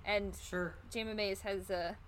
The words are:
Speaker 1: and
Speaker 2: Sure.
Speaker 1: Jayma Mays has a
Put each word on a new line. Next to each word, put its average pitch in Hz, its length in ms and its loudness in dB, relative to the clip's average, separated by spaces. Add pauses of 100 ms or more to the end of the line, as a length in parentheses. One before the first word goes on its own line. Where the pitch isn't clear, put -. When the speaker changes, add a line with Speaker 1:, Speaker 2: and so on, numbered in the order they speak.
Speaker 1:
and 202 320 2
Speaker 2:
Sure. 180 380 0 (160)
Speaker 1:
Jayma 220 240 -2
Mays 202 280 2
has 196 280 -2
a 175 260 2 (120)